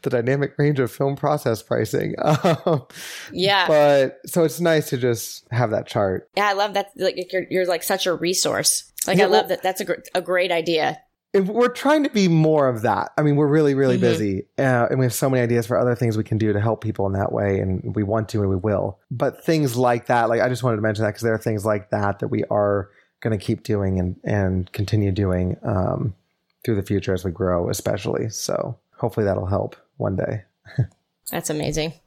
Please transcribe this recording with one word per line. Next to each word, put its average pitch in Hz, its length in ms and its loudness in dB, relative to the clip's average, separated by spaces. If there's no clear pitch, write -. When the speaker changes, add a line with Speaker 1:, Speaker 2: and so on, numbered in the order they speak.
Speaker 1:
The - 100 -4
dynamic 131 480 0
range 147 220 2
of 120 100 0
film 139 260 -2
process 143 460 -2
pricing. 110 560 -2
<laughs> - 60 -4
Um, 151 640 0
Speaker 2:
Yeah. 190 340 2
Speaker 1:
but, 147 600 4
so 170 180 2
it's 156 160 -2
nice 160 300 2
to 143 60 -2
just 120 540 -2
have 117 220 0
that - 140 -2
chart. 95 500 -2
Speaker 2:
Yeah, 208 120 2
I 202 60 2
love 202 200 -2
that. 196 220 -4
Like, 180 360 -4
you're, 185 180 -2
you're, 185 160 0
like, 170 160 -2
such 190 240 -2
a 180 80 0
resource. - 760 -2
Like, 190 120 2
Speaker 1:
Yeah, 196 60 6
Speaker 2:
I - 20 0
love 185 160 4
Speaker 1:
well 185 80 -4
Speaker 2:
that. 180 120 -4
That's 185 200 -2
a - 20 -4
gr-, 175 100 -2
a 180 80 0
great 180 280 0
idea. 160 480 0
Speaker 1:
And 190 160 2
we're 233 200 2
trying 285 360 2
to 269 60 -2
be 196 180 4
more 156 400 4
of 117 140 -2
that. 104 360 0
I 151 40 2
mean, 147 120 4
we're 147 140 4
really, 147 260 4
really 131 220 4
Speaker 2:
Mm-hmm. 120 60 2
Speaker 1:
busy, 104 440 0
uh, 127 320 2
and 131 120 0
we 131 40 4
have 120 80 0
so 139 160 0
many 131 140 2
ideas 117 240 0
for 120 100 0
other 120 200 2
things 117 200 0
we 107 60 0
can 107 160 -2
do 107 140 2
to 101 80 0
help 110 200 0
people 98 260 -4
in 98 80 -2
that 101 180 0
way, 101 260 0
and 98 380 -2
we 107 80 0
want 110 260 -2
to 107 120 -2
and 98 80 0
we 98 60 0
will. 98 440 -2
But 127 340 -4
things 151 320 0
like 120 300 2
that, 117 220 2
like, 117 120 2
I 117 80 2
just 123 140 -4
wanted 120 140 2
to 101 60 -4
mention 110 220 0
that 107 80 0
'cause - 100 -12
there 113 120 0
are 113 40 -2
things 107 280 -4
like 107 240 -2
that 101 300 -2
that 110 80 -4
we 107 240 -2
are 101 360 0
gonna 110 180 -2
keep - 260 -4
doing 98 340 0
and, 90 240 -2
and 95 500 -2
continue 101 380 0
doing, 92 540 0
um, 98 500 -2
through 113 120 0
the 98 80 -2
future 98 280 -2
as 90 120 -4
we 95 80 -2
grow, 90 360 0
especially. 101 600 -4
So - 480 -6
hopefully 110 300 -2
that'll 98 200 -2
help 101 280 -2
one 104 180 -2
day. 101 300 -4
<laughs> 120 60 2
Speaker 2:
That's 170 180 -6
amazing. 151 440 -4